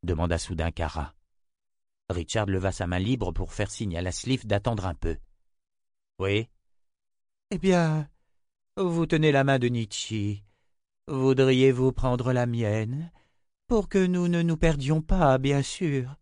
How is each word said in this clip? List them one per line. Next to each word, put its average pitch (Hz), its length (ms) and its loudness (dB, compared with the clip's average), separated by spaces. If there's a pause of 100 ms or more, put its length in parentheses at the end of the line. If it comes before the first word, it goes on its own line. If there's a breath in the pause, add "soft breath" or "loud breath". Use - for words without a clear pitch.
demanda 85 340 0
soudain 82 340 -4
Kara. 78 440 -8 (920)
Richard 87 380 -2
leva 95 260 0
sa 95 120 -6
main 90 140 -2
libre 104 320 -2
pour 87 220 -4
faire 104 180 -4
signe 92 260 -6
à 87 40 -6
la 90 100 -6
Sliff 127 340 -4
d'attendre 101 420 -2
un - 60 -4
peu. « 82 240 -4 (1000)
Oui. » « 101 300 -2 (1000)
Eh 196 60 -6
bien, 160 520 2 (680)
vous 170 300 0
tenez 156 260 4
la 135 140 4
main 139 120 4
de 123 100 0
Nietzsche. 107 760 -4 (640)
Voudriez-vous 131 880 4
prendre 123 400 0
la 123 120 2
mienne, 117 640 -2 (580)
pour 214 200 0
que 190 180 2
nous 180 220 0
ne 170 140 0
nous 165 160 0
perdions 156 440 2
pas, 156 360 4
bien 139 240 2
sûr ? » 139 600 -4